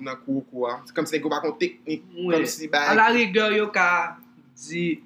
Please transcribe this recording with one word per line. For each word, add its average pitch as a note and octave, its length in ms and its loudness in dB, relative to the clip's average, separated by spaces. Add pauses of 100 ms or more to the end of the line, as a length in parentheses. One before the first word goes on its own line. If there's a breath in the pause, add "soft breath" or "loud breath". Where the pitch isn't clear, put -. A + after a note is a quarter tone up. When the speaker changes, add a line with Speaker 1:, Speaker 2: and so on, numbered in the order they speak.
Speaker 1:
nan C3 160 -8
Kuroko B2+ 480 -4
a. A#2+ 60 -4 (100)
Se - 80 -20
kòm D#3 160 -2
si D#3+ 60 -2
nèg C#3+ 100 -4
yo D3 60 -4
pa D3 100 0
kon D#3 160 -2
teknik, D#3 460 -4 (100)
Speaker 2:
Oui. F3 220 0
Speaker 1:
kòm D#3+ 100 2
si D#3 240 -8
ba D3 220 2
Speaker 2:
A - 20 4
la A3 160 6
rigè, A3 460 2
yo G#3 180 0
ka F3 440 2 (420)
di, E3 460 -4